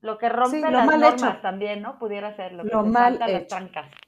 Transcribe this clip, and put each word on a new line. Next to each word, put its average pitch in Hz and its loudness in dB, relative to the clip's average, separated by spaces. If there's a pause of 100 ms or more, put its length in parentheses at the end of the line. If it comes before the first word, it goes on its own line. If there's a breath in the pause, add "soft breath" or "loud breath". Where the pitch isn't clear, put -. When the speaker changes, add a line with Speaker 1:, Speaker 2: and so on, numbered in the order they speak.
Speaker 1:
Lo 220 -8
que 233 -2
rompe 254 0
Speaker 2:
Sí, 302 -4
lo 311 0
Speaker 1:
las 247 4
Speaker 2:
mal 311 4
Speaker 1:
normas 247 4
Speaker 2:
hecho. - -14
Speaker 1:
también, 202 -6
¿no? 262 -12
Pudiera 208 -8
ser, 185 -12
lo 175 -12
que 208 -4
Speaker 2:
Lo 220 2
Speaker 1:
te 214 0
Speaker 2:
mal 240 4
Speaker 1:
salta 196 -4
las 185 -2
Speaker 2:
hecho. - -12
Speaker 1:
trancas. 180 -12 (160)